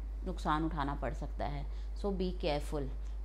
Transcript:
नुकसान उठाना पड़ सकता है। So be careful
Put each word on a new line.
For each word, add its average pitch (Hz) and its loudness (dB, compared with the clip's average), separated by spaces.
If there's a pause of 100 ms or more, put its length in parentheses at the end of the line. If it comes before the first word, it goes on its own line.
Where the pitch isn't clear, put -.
(260)
नुकसान 160 2
उठाना 147 2
पड़ 135 0
सकता - -2
है। 143 -2 (360)
So - 2
be 185 2
careful 151 2 (420)